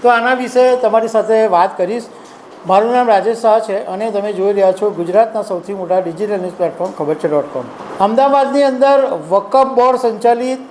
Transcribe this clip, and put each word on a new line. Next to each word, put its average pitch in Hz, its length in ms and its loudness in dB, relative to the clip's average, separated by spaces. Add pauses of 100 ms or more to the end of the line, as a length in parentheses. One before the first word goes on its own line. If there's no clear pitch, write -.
તો 240 60 4
આના 240 260 2
વિશે 254 420 2
તમારી 220 320 0
સાથે 220 380 2
વાત 185 320 0
કરીશ. 208 240 -4 (640)
મારું 208 260 2
નામ 247 160 2
રાજેશ 214 280 2
શાહ 226 220 2
છે 214 280 -4
અને 208 240 -6
તમે 202 220 -4
જોઈ 190 200 0
રહ્યા 190 200 2
છો 208 180 -2
ગુજરાતના 208 520 0
સૌથી 196 320 -8
મોટા 185 240 -2
ડિજિટલ 185 400 -4
ન્યૂઝ 180 140 -8
પ્લેટફોર્મ 175 380 -4
ખબર 151 240 -4
છે 156 140 -4
ડોટ 147 240 0
કોમ. 127 120 -8 (360)
અમદાવાદની 269 600 2
અંદર 269 440 4 (240)
વકફ 202 360 2
બોર્ડ 247 320 2
સંચાલિત 240 600 0 (120)